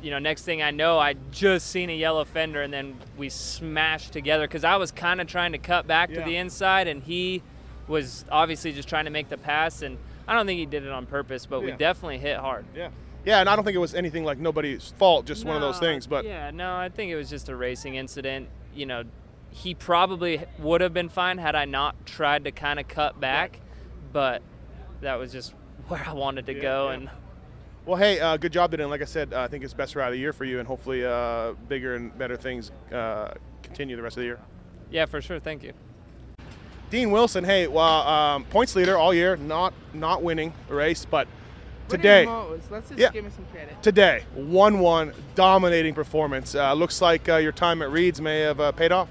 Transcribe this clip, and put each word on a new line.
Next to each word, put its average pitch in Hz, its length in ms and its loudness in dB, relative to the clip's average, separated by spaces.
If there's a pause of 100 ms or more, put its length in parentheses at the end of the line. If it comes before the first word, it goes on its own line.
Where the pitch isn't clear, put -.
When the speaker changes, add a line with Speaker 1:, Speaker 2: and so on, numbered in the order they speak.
Speaker 1:
you 143 100 -8
know, 143 80 -2
next 151 240 -2
thing 160 180 -2
I 147 100 2
know, 160 280 4
I 143 160 4 (160)
just 190 380 2
seen 180 200 -4
a 160 60 -4
yellow 160 300 0
fender, 160 360 -4
and 143 120 -6
then 139 220 -8 (220)
we 139 120 -8
smashed 160 840 -2
together 151 340 0
'cause 151 160 -6
I 175 140 6
was 185 140 -2
kinda 180 340 -2
trying 175 280 -2
to 151 40 -8
cut 170 300 0
back 165 220 4
to 156 100 -10
Speaker 2:
Yeah. 165 60 -4
Speaker 1:
the 165 120 -2
inside, 190 500 0
and 143 160 -6
he 180 380 -4 (460)
was 143 440 -4
obviously 160 420 2
just 139 160 -12
trying 156 160 -2
to 151 60 -8
make 151 180 -6
the 143 80 -8
pass, 151 440 -2
and 135 160 -10 (300)
I 214 60 0
don't 226 120 2
think 185 140 -2
he 160 60 -4
did 143 200 -6
it 139 60 -10
on 127 140 -8
purpose, 131 400 -6
but 131 160 -6
we 175 80 -4
Speaker 2:
Yeah. 139 80 -10
Speaker 1:
definitely 156 400 -2
hit 139 200 -4
hard. 131 280 -6 (100)
Speaker 2:
Yeah. 165 140 -10 (360)
Yeah, 202 140 6
and 185 100 4
I 208 60 6
don't 214 80 0
think 196 120 -2
it 180 40 2
was 165 160 -2
anything 165 300 -4
like 143 120 -2
nobody's 151 600 -4
fault, 165 280 6
just 127 200 -8
one 156 100 -2
of 147 60 -2
those 139 200 0
Speaker 1:
No, 170 60 2
Speaker 2:
things, 135 200 -2
but 139 180 -2
Speaker 1:
yeah, 156 260 -10
no, 180 240 -6
I 180 140 -4
think 185 220 -8
it 165 40 -6
was 143 140 -8
just 143 200 -10
a 131 60 -8
racing 127 400 -6
incident. 131 540 -8 (260)
You 143 100 -8
know, 123 180 -6 (480)
he 180 220 -10
probably 175 680 0 (180)
would 160 220 2
have 180 120 2
been 175 160 -2
fine 180 280 -2
had 156 180 -2
I 147 100 2
not 139 400 -4
tried 147 400 0
to 143 60 -6
kinda 147 320 -4
cut 143 380 -4
back, 139 300 0
Speaker 2:
Right. - 80 -20 (540)
Speaker 1:
but 131 280 0 (600)
that 135 180 -4
was 127 120 -10
just 127 220 -14 (180)
<laughs> - 180 -18
where 170 160 -6
I 160 80 -10
wanted 135 340 -4
to 135 60 -6
Speaker 2:
Yeah, 139 80 -8
Speaker 1:
go, 135 280 0
Speaker 2:
yeah. 135 60 -4
Speaker 1:
and 135 140 -12 (760)
Speaker 2:
Well, 175 120 0
hey, 196 240 6
uh, 160 160 2
good 156 160 -2
job 175 180 4
today, 156 120 -2
and 143 60 -4
like 147 120 -4
I 143 40 -4
said, 143 280 -6
uh, 127 80 0
I 123 80 -2
think 135 160 -10
it's 123 80 -14
best 135 240 -6
ride 131 100 0
of 123 60 -2
the 127 60 -4
year 143 120 -4
for 139 140 -8
you, 127 140 -4
and 117 80 -6
hopefully, 127 380 -4
uh, 117 460 -2 (160)
bigger 131 280 -4
and 120 220 -10
better 123 200 -6
things, 120 340 -8 (220)
uh, 110 380 -4 (300)
continue 131 360 -10
the 117 40 -10
rest 117 140 -10
of 123 60 -6
the 120 60 -4
year. 120 120 -8 (500)
Speaker 1:
Yeah, 160 160 0
for 147 140 -8
sure. 170 200 -10
Thank 151 240 -10
you. - 100 -16 (1160)
Speaker 2:
Dean 226 220 0
Wilson, 214 320 4
hey, 185 240 4
well, 156 400 4
um, 147 380 4
points 226 300 2
leader 185 220 6
all 170 160 6
year, 175 220 4
not, 156 380 0 (200)
not 160 280 0
winning 160 320 -2 (160)
a 135 60 -4
race, 151 300 0
but 151 220 0 (600)
Speaker 3:
Winning 170 120 0
Speaker 2:
today, 196 260 12
Speaker 3:
motos. 190 420 -6
Let's 214 200 -10
just 269 100 -12
Speaker 2:
yeah, 240 120 8
Speaker 3:
give 214 140 -8
me 202 100 -10
some - 160 -14
credit. 151 300 -14
Speaker 2:
today, 185 420 8 (120)
one 185 440 6
one, 165 320 4 (240)
dominating 180 600 6
performance. 147 600 -2
Uh, 139 180 4
looks 165 280 2
like, 170 260 6
uh, 165 100 6
your 156 140 2
time 170 300 2
at 139 100 -4
Reed's 165 300 2
may 156 200 0
have, 151 180 0
uh, 147 140 2
paid 165 180 4
off. 180 200 2